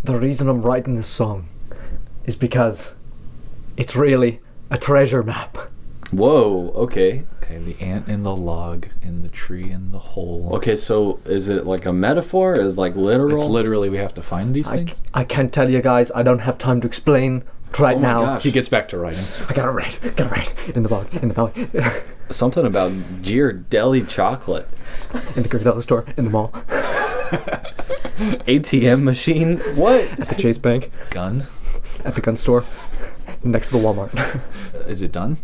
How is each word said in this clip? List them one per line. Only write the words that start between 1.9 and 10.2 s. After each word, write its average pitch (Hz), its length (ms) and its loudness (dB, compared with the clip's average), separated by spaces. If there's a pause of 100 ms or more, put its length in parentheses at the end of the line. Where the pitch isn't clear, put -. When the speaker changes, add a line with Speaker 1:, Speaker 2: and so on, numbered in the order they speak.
Speaker 1:
is 117 120 -4
because 117 560 0 (840)
it's - 180 -4
really 127 460 4 (300)
a 139 80 -2
treasure 135 440 4
map. - 360 -6 (540)
Speaker 2:
Whoa, 98 640 4
okay. 110 500 2 (180)
Speaker 3:
Okay, 82 160 -2
the 85 240 -6
ant 92 260 -4
in 104 140 -2
the 98 120 -2
log, 85 540 -2 (140)
in 87 200 -2
the 85 60 0
tree 92 420 0
in 92 200 -2
the 92 80 2
hole. 87 560 -2